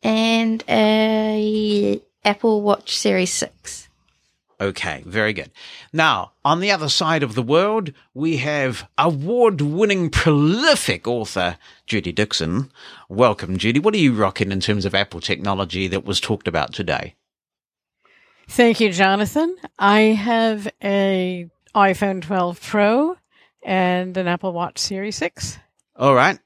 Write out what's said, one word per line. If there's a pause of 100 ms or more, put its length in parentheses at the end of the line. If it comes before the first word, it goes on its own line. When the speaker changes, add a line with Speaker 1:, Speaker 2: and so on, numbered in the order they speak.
Speaker 1:
and
a (240)
Apple
Watch
Series
six. (720)
Speaker 2:
Okay,
very
good. (420)
Now, (100)
on
the
other
side
of
the
world, (200)
we
have
award-winning,
prolific
author (280)
Judy
Dixon. (360)
Welcome,
Judy.
What
are
you
rocking
in
terms
of
Apple
technology
that
was
talked
about
today? (1300)
Speaker 3:
Thank
you,
Jonathan. (240)
I
have (160)
a (240)
iPhone
twelve
Pro (520)
and
an
Apple
Watch
Series
six. (380)
Speaker 2:
All
right.